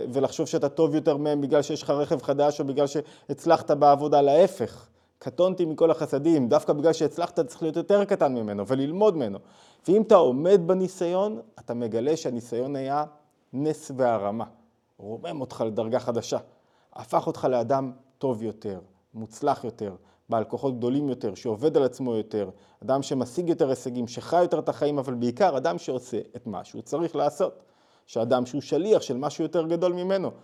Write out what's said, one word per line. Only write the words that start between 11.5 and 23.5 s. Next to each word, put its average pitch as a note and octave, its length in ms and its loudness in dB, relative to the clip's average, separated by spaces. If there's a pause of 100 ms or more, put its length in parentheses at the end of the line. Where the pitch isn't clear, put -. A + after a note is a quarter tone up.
אתה - 160 -8
מגלה A#2+ 420 -2
שהניסיון B2 600 -6
היה C#3 280 -4 (480)
נס D3+ 440 -4
והרמה. A2+ 480 0 (520)
הוא G#2+ 220 -12
רומם E3 220 -10
אותך B2 260 -6
לדרגה A2+ 340 -2
חדשה, A#2 380 -4 (540)
הפך D3+ 340 -4
אותך D#3+ 240 -4
לאדם B2 420 0 (260)
טוב B2 240 -4
יותר, G#2 380 -8 (340)
מוצלח A2+ 500 -4
יותר, G#2+ 300 -8 (340)
בעל A2+ 160 0
כוחות B2 340 -4
גדולים C3 300 -2
יותר, B2 260 -6
שעובד B2 420 -2
על D3 60 6
עצמו B2 340 -2
יותר, G#2 340 -4 (320)
אדם C3 200 0
שמשיג C3+ 460 -4
יותר D#3+ 200 2